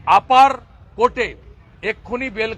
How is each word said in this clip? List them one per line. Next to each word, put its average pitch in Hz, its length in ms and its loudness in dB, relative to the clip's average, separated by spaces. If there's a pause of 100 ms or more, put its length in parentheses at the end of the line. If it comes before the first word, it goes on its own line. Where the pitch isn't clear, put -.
আপার 254 460 4 (440)
কোর্টে 226 400 -4 (480)
এক্ষুনি 240 460 -8
বেল 220 280 -8